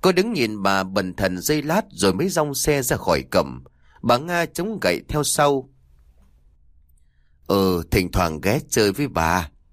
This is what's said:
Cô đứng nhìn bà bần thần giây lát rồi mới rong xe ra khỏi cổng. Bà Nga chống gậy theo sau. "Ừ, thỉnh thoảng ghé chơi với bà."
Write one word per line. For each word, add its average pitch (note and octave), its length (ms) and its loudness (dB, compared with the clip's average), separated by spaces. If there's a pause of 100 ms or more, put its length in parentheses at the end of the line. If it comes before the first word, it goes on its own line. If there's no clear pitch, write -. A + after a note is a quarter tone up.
Cô F#3+ 100 4
đứng G3 220 0
nhìn A2 300 -2
bà G2 200 2
bần F#2+ 300 -4
thần F#2 240 -2
giây D3+ 240 -2
lát D#3+ 280 0
rồi F#2+ 240 0
mới C#3+ 160 0
rong D3+ 260 -2
xe C#3+ 260 0
ra C3 160 -2
khỏi E2 240 0
cổng. C2 420 -2 (380)
Bà A#2+ 160 4
Nga E3+ 280 -2
chống F#3+ 360 -6
gậy E2+ 280 0
theo D3+ 140 0
sau. C#3+ 460 2 (1800)
"Ừ, F#2+ 440 2
thỉnh F2+ 200 2
thoảng E2 300 0
ghé G#2+ 180 0 (100)
chơi G#2 220 2
với C#3 160 -4
bà." E2 420 0 (240)